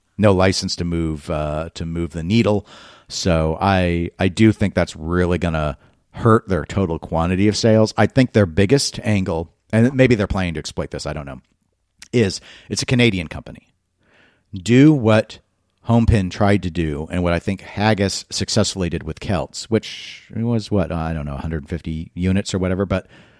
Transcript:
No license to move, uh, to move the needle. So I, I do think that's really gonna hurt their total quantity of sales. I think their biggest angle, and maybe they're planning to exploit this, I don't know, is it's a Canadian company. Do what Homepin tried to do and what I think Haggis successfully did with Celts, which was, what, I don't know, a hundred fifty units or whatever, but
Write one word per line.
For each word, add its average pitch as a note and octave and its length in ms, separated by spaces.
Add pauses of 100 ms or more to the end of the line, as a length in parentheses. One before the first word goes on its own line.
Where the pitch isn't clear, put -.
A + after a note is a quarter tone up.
(160)
No G2+ 160
license F#2 440
to F2 80
move, E2 440
uh, D2+ 460
to F2 100
move E2 260
the E2 120
needle. G#2 440 (420)
So D#2+ 520
I, F2+ 580
I F#2+ 100
do G#2+ 240
think G2 220
that's F2 200
really F2 440
gonna D#2 380 (360)
hurt A2+ 360
their E2 160
total E2 360
quantity F#2 480
of G2+ 80
sales. A2 400
I G#2+ 100
think B2+ 260
their G#2 140
biggest G2+ 540
angle, F#2 520 (200)
and A#2 220
maybe B2+ 200
they're G2 140
planning F2+ 260
to F2 60
exploit - 320
this, D2 140
I D2 60
don't D2+ 140
know, C2 140 (720)
is G#2+ 280 (280)
it's - 140
a - 40
Canadian A2+ 420
company. - 440 (800)
Do A#2+ 400
what A2 460 (500)
Homepin A2+ 420
tried G2+ 340
to F2+ 60
do D#2+ 400
and F2+ 120
what F2 100
I E2+ 60
think G2 220
Haggis G2+ 680
successfully F#2+ 600
did D2+ 140
with D#2 160
Celts, - 500
which - 640
was, A2+ 360
what, F2+ 200
I E2 220
don't D#2 120
know, C#2+ 100
a C2+ 60
hundred D#2 280
fifty D#2+ 460
units F#2 380
or G2 60
whatever, F#2 260
but F#2 220 (340)